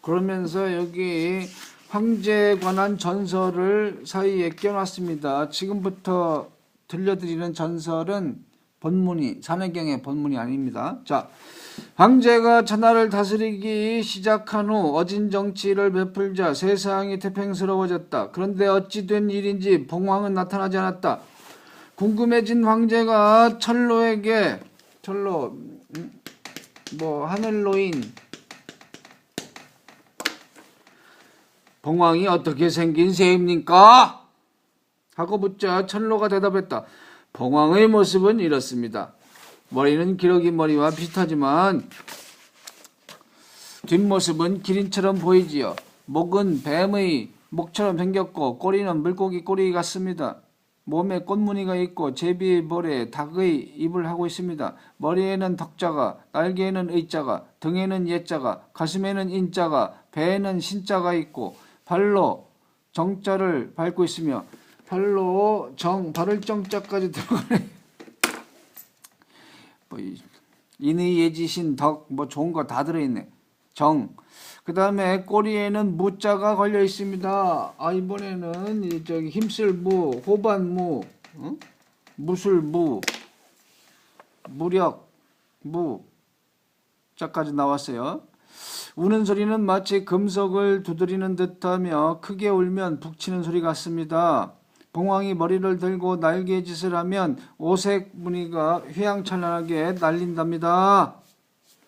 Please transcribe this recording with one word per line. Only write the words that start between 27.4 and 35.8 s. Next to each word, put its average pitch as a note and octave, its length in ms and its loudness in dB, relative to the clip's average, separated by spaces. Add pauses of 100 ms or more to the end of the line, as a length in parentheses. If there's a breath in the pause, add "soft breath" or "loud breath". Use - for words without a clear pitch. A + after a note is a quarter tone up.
봉황이 E3+ 460 4
어떻게 E3 420 2
생긴 E3 440 2
새입니까? F3+ 1120 8 (880)
하고 E3+ 220 -2
묻자 F#3+ 500 0